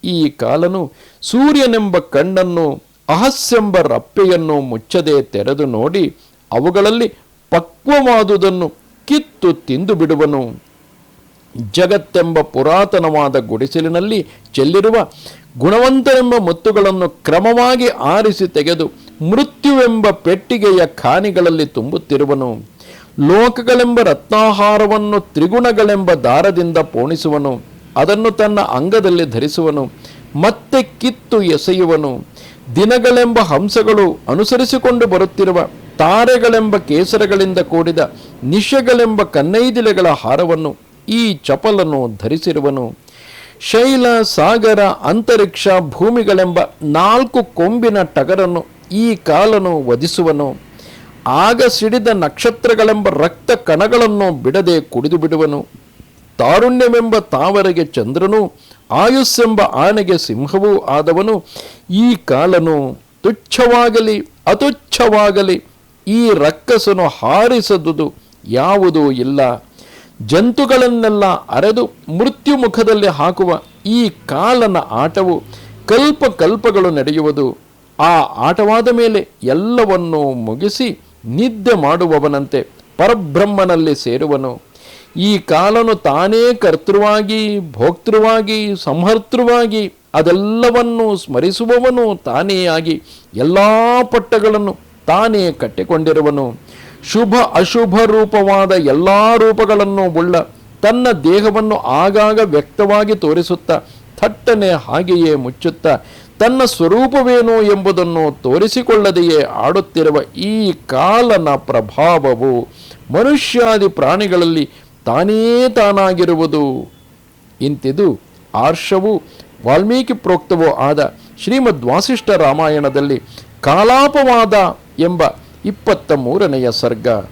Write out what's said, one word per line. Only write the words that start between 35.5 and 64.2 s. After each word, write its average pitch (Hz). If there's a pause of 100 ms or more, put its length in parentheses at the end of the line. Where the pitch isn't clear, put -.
ತಾರೆಗಳೆಂಬ 220
ಕೇಸರಗಳಿಂದ 190
ಕೂಡಿದ 165 (320)
ನಿಶೆಗಳೆಂಬ 226
ಕನ್ನೈದಿಲೆಗಳ 202
ಹಾರವನ್ನು 156 (320)
ಈ 220
ಚಪಲನು 147 (120)
ಧರಿಸಿರುವನು. 139 (640)
ಶೈಲ, 240
ಸಾಗರ, 214
ಅಂತರಿಕ್ಷ, 202 (120)
ಭೂಮಿಗಳೆಂಬ 190 (240)
ನಾಲ್ಕು 202
ಕೊಂಬಿನ 208
ಟಗರನ್ನು 175 (260)
ಈ 220
ಕಾಲನು 180
ವಧಿಸುವನು. 147 (600)
ಆಗ 196
ಸಿಡಿದ 220
ನಕ್ಷತ್ರಗಳೆಂಬ 214
ರಕ್ತ 165
ಕಣಗಳನ್ನು 202
ಬಿಡದೆ 170
ಕುಡಿದು 151
ಬಿಡುವನು. 156 (720)
ತಾರುಣ್ಯವೆಂಬ 233
ತಾವರೆಗೆ 175
ಚಂದ್ರನೂ, 170 (380)
ಆಯುಸ್ಸೆಂಬ 233
ಆನೆಗೆ 185
ಸಿಂಹವೂ 185
ಆದವನು 170 (460)
ಈ 226
ಕಾಲನು. 156 (240)
ತುಚ್ಛವಾಗಲಿ 226 (260)